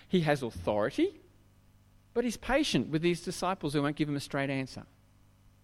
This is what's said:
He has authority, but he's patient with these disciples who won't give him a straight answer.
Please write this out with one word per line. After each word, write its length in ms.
He 140
has 200
authority, 760
but 100
he's 140
patient 520
with 120
these 200
disciples 520
who 80
won't 160
give 100
him 80
a 60
straight 280
answer. 360